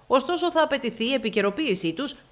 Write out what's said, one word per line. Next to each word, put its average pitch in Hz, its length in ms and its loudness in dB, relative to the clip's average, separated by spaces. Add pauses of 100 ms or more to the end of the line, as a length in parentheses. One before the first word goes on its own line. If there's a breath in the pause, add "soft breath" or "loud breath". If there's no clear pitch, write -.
ωστόσο 330 440 2
θα 330 120 4
απαιτηθεί 254 460 -2
η 269 40 0
επικαιροποίησή 202 800 0
τους 269 220 -6 (160 soft breath)